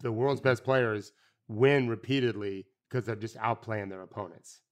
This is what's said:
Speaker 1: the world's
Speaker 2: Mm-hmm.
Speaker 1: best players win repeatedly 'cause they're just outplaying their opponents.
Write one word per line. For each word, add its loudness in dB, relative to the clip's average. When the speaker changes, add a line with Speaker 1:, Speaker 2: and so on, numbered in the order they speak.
Speaker 1:
the -4
world's 0
Speaker 2:
Mm-hmm. 2
Speaker 1:
best 2
players 0
win 4
repeatedly -2
'cause -4
they're -4
just -10
outplaying -4
their -12
opponents. -14